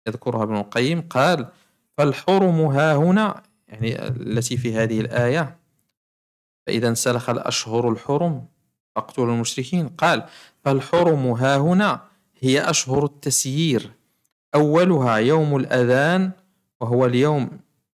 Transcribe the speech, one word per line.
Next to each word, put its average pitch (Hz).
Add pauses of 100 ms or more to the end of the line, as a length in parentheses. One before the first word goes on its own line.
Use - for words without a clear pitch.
يذكرها 117
ابن 107
القيم، 139
قال: 139 (500)
"فالحرم 170
ها 147
هنا"، 185 (260)
يعني -
التي 117
في 117
هذه 113
الآية: 120 (1080)
"فإذا 117
انسلخ 120
الأشهر 117
الحرم 143 (480)
فاقتلوا 120
المشركين"، 131
قال: 151 (360)
"فالحرم 143
ها 127
هنا 175 (300)
هي 143
أشهر 143
التسيير، 139 (640)
أولها 151
يوم 143
الأذان، 135 (480)
وهو 123
اليوم 131 (380)